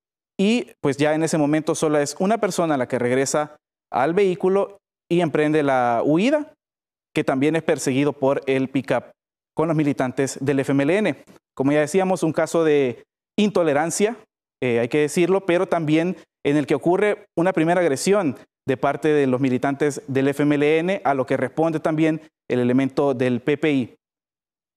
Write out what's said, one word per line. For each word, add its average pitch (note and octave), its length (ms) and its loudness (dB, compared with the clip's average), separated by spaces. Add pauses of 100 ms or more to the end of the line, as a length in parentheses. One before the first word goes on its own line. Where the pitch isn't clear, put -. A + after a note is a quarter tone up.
(400)
y A3 400 0
pues C#3 160 -2
ya D3+ 180 2
en D#3 100 0
ese D#3+ 140 -2
momento D3+ 380 0
solo D3+ 240 0
es C#3+ 200 -4
una G3+ 180 0
persona F3 400 -2
la C3 100 -2
que B2+ 100 -4
regresa C3+ 600 -2 (340)
al C#3+ 220 0
vehículo F#3+ 640 0 (340)
y E3+ 80 2
emprende D3+ 420 2
la B2 440 2
huida, B3 480 0 (600)
que D#3 120 -2
también D3 320 0
es D#3 60 -4
perseguido C#3+ 500 0
por C3+ 320 0
el C3 240 0
pickup B2+ 420 -4 (420)
con D#3 140 -2
los D#3+ 80 0
militantes C#3 640 -2
del C#3 220 -2
F C#3 100 -2
M C#3 120 2
L D#3+ 140 0
N. F#3+ 180 -2 (380)
Como C#3 200 0
ya D3+ 80 2
decíamos, F#3 420 0
un E3 80 0
caso E3 320 0
de C#3+ 400 0 (340)
intolerancia, F3 760 0 (480)
eh, A#2 160 0
hay A#2+ 80 0
que D3+ 120 0
decirlo, F3+ 460 0
pero F3+ 220 0
también E3 480 0 (300)
en C#3+ 100 0
el D3 100 0
que D3+ 100 0
ocurre F#3+ 500 0 (120)
una F3 140 2
primera F3 300 2
agresión E3 560 0 (280)
de C3 120 0
parte C#3+ 320 0
de D3 180 4
los B2+ 140 0
militantes C#3 680 0
del C3+ 220 0
F C#3+ 140 0
M D3 120 2
L D3 240 2
N, F#3 240 -2
a C#3+ 100 2
lo C3 120 -2
que C3+ 100 -2
responde D#3 460 -2
también D#3+ 400 0 (280)
el B2 100 0
elemento C3 540 0
del B2 280 -2
P D3 160 -2
P D#3 160 0
I. B2+ 200 -4 (840)